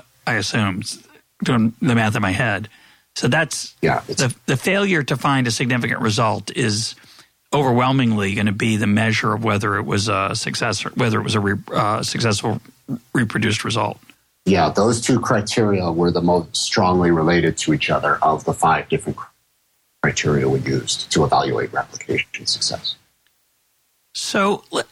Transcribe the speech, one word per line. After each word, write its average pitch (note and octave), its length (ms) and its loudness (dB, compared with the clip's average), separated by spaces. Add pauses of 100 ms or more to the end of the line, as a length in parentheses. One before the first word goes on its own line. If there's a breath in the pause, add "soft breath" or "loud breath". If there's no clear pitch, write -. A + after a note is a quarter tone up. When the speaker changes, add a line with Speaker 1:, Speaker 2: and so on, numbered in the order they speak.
(260)
Speaker 1:
I B2 80 -2
assume, G#2+ 500 -2 (600)
doing A2+ 380 2
the B2 140 2
math A2 200 2
in A2+ 60 -2
my F#2+ 100 0
head. G#2 380 -2 (460 soft breath)
So - 120 -2
that's D3+ 540 -2
Speaker 2:
Yeah, C3+ 260 0
it's - 140 -4
Speaker 1:
the, B2 120 0 (120)
the C3+ 120 0
failure F#3 460 0
to C3 140 -2
find C3+ 300 2
a A#2 40 0
significant A#2+ 500 -2
result G#2 540 0
is A2 400 -2 (560 loud breath)
overwhelmingly B2 840 2
gonna G#2 160 0
be A2 260 0
the G#2 100 0
measure A2 460 2
of A2 100 -2
whether G#2 320 0
it G#2 80 -2
was G#2 240 -2
a G2 280 0
success A2 500 -4
or - 60 -10
whether A2+ 280 0
it G#2 40 -2
was G2+ 120 -2
a G#2+ 40 2
re-, G2+ 240 0 (100)
uh, A2 300 0
successful A2 580 -2 (520)
reproduced A2 520 0
result. G#2+ 340 -2 (460)
Speaker 2:
Yeah, D#2+ 240 4
those A2+ 320 2
two B2 180 2
criteria G2+ 720 0
were F2 200 2
the E2+ 100 0
most F2 340 2
strongly F2+ 560 2
related D#2+ 460 2
to D#2 160 0
each - 160 0
other D2 320 0
of - 240 0
the D#3 80 0
five - 340 0
different - 300 -4
cr-, - 100 -12 (760)
criteria C#2 440 0
we C2+ 120 2
used - 520 -4
to D#2 120 2
evaluate - 500 0
replication - 720 -6
success. - 500 -6 (1160)
Speaker 1:
So - 580 -2
l-, - 200 -2